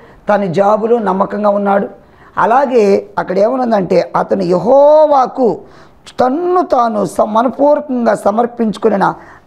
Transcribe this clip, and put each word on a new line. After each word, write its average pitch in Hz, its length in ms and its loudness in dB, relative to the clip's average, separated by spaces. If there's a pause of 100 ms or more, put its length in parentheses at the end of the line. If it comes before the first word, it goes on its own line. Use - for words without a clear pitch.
(280)
తన 202 160 0
జాబులో 208 540 0
నమ్మకంగా 202 520 -2
ఉన్నాడు. 202 580 -2 (300)
అలాగే 220 680 2 (120)
అక్కడ 175 200 -4
ఏమనుందంటే, 208 760 0
అతను 185 260 -2
యెహోవాకు 262 1160 2 (600)
తన్ను 349 420 0
తాను 233 420 0
స-, - 160 -4
మనపూర్వకంగా 247 960 0
సమర్పించుకున్న 208 1000 -2 (320)